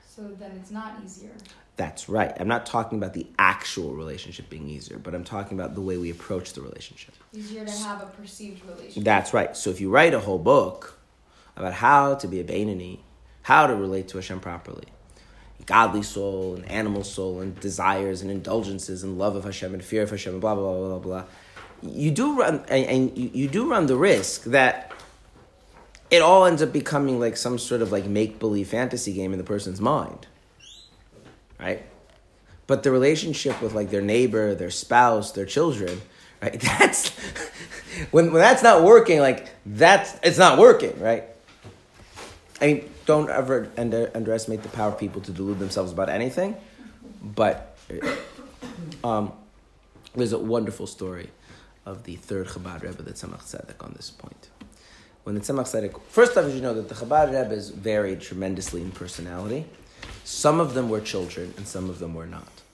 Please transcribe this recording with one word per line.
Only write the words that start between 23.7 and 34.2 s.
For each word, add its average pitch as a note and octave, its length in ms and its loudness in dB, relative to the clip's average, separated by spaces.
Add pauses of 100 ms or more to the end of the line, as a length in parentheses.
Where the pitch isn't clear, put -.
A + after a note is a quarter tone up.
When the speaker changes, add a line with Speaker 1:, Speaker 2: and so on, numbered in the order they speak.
Speaker 2:
the C3 100 2
risk D3 460 2
that B2+ 480 2 (1200)
it E3+ 100 8
all F#3 240 8
ends E3 160 4
up C3+ 100 0
becoming, C#3 480 -2
like, A#2 160 0
some B2 220 -4
sort A#2+ 240 -2
of, G2+ 100 -2
like, G2+ 140 -2
make-believe G#2 640 -2
fantasy A#2+ 460 -4
game F#2+ 180 -4
in F#2+ 80 -4
the F2+ 40 -8
person's F#2+ 380 -6
mind, B2 460 -2 (1300)
right? - 240 -6 (840)
But C3+ 160 0
the C3+ 80 2
relationship C#3+ 720 0
with, G#2+ 120 -4
like, G#2 160 -2
their G2+ 120 -2
neighbor, G#2+ 540 2